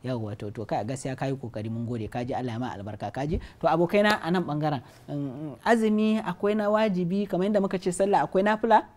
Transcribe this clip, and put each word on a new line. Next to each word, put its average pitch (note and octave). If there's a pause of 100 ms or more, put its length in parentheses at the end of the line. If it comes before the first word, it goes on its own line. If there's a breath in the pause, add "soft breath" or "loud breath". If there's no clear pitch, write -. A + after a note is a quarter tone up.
Yawa A2+
to, G#2
to G#2
ka C3+
gaskiya B2+
ka C#3+
yi C#3
kokari A2+
mun A#2
gode A2+
ka B2
ji B2
Allah A#2+
ya A2+
ma B2
albarka G#2
ka C3+
ji. E3 (220 loud breath)
To D#3+
abokaina G3+
a E3
nan F3+
ɓangaren, D3 (280 loud breath)
mm, D3
mm, C#3+ (100)
azumi A3
akwai G3+
na G#3
wajibi G3+
kamar F#3
yadda G#3
muka F#3+
ce F#3
sallah G3
akwai F#3+
nafila? G#3+ (140)